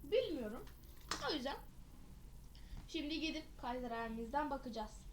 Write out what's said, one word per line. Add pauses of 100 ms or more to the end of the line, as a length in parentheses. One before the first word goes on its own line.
Bilmiyorum. (640)
O
yüzden (1300)
şimdi
gidip (180)
Kaiser
abimizden
bakacağız. (200)